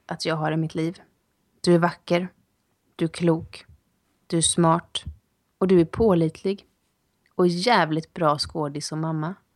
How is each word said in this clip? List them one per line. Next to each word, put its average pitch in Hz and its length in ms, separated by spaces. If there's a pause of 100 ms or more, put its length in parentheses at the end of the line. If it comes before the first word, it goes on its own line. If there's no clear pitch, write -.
att - 200
jag 160 100
har 156 160
i 160 60
mitt 160 180
liv. 165 260 (600)
Du 175 140
är 165 40
vacker, 175 480 (680)
du 170 100
är 160 40
klok, - 560 (600)
du 170 100
är 160 40
smart - 600 (540)
och 190 100
du 185 140
är 160 40
pålitlig 190 800 (680)
och 180 120
jävligt 175 640
bra 156 240
skådis 151 540
och 156 60
mamma. 160 380 (200)